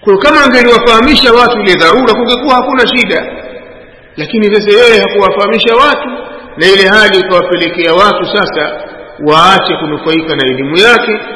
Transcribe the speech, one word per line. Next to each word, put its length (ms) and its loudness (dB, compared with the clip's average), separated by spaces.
Kwa 120 2
hiyo 100 2
kama 220 4
angeliwafahamisha 880 2
watu 280 2
ile 120 0
dharura, 400 2
kungekuwa 420 -2
hakuna 320 0
shida. 380 -2
Lakini 380 -2
sasa 160 0
yeye 300 4
hakuwafahamisha 760 0
watu, 340 0
na 100 0
ile 220 2
hali 300 2
ikawapelekea 720 -2
watu 320 2
sasa 560 -4
waache 480 2
kunufaika 600 -4
na 100 -2
elimu 320 -4
yake 420 0